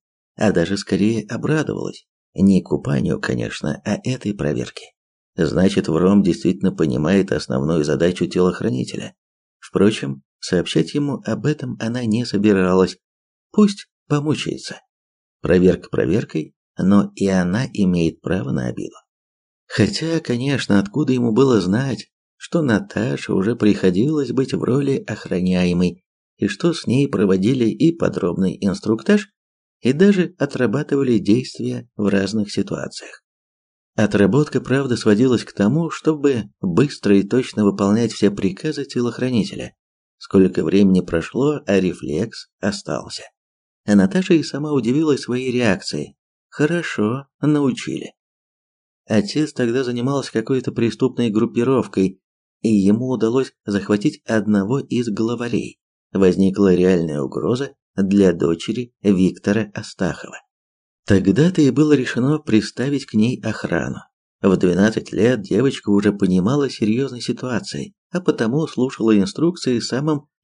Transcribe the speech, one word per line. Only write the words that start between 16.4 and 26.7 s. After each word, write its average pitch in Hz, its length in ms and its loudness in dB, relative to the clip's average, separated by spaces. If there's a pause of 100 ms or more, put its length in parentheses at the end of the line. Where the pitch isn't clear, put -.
но 101 380 2
и 98 120 -2
она 95 460 0
имеет 90 480 0
право 95 300 -4
на 62 160 -2
обиду. - 280 -10 (800)
Хотя, 160 460 0
конечно, 123 600 -2
откуда 127 340 -2
ему 120 180 0
было 123 300 4
знать, 107 500 -2 (240)
что - 260 -4
Наташе 120 680 -2
уже 95 240 0
приходилось 107 800 2
быть 131 200 -2
в 87 80 -4
роли 139 460 0
охраняемой, 90 960 0 (320)
и 107 120 -2
что 170 260 -2